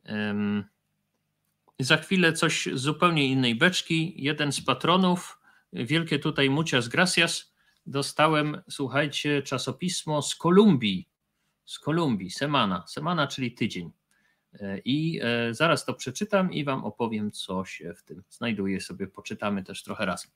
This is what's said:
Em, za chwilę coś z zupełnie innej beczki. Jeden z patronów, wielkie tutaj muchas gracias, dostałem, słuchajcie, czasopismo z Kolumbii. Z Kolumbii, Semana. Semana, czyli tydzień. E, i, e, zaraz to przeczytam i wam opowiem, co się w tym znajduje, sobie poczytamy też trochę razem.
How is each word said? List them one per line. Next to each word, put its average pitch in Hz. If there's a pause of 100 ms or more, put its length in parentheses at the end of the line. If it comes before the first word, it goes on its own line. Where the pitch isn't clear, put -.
Em, 104 (1160)
za 147
chwilę 165
coś 160
z 131
zupełnie 151
innej 131
beczki. 160
Jeden 147
z -
patronów, 180 (340)
wielkie 151
tutaj 143
muchas 139
gracias, 170 (320)
dostałem, 151
słuchajcie, 143
czasopismo 147
z -
Kolumbii. 160 (560)
Z -
Kolumbii, 127
Semana. 120
Semana, 151
czyli 123
tydzień. 90 (580)
E, 98
i, 151
e, 117
zaraz 156
to 117
przeczytam 185
i 156
wam 135
opowiem, 107
co 92
się 85
w -
tym 82
znajduje, 98
sobie 92
poczytamy 101
też -
trochę 104
razem. -